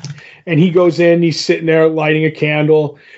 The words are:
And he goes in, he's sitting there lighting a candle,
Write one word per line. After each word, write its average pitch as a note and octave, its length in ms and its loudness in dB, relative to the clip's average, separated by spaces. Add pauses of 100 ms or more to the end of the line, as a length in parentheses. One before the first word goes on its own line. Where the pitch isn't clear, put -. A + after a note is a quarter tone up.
(460)
And D#3+ 140 0
he F#3 100 2
goes E3+ 300 2
in, E3+ 220 2
he's E3 220 -2
sitting E3 220 -4
there D#3+ 220 2
lighting D#3 360 -2
a D#3+ 60 0
candle, D3+ 680 0 (200)